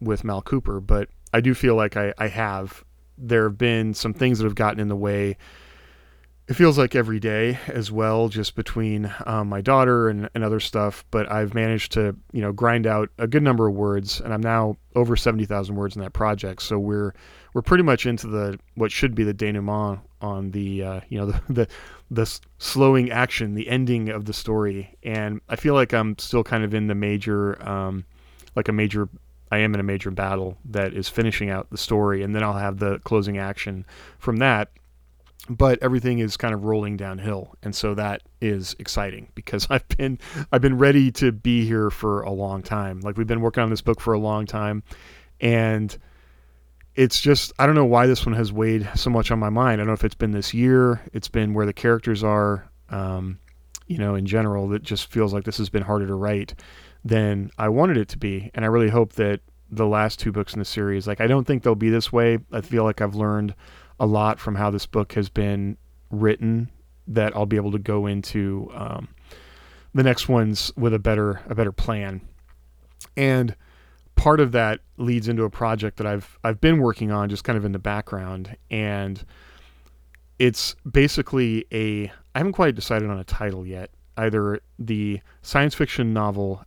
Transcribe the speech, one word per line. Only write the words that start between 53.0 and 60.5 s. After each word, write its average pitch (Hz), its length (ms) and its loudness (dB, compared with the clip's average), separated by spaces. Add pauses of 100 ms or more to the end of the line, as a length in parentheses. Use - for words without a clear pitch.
you 165 120 -6
know, 101 160 0
in 98 120 -2
general, 101 420 0
that 104 140 -2
just - 300 -6
feels 107 200 2
like 101 120 -4
this 110 140 -6
has 104 100 -4
been 101 140 -2
harder 101 240 -2
to 98 80 -4
write 101 400 -4 (500)
than 104 540 0
I 110 100 0
wanted 139 300 4
it 104 100 0
to - 100 -10
be. 101 360 -6
And 113 100 -2
I 110 40 2
really 113 200 4
hope 113 240 2
that 101 300 0 (280)
the 110 160 0
last 107 320 2
two 110 140 -2
books 101 220 -4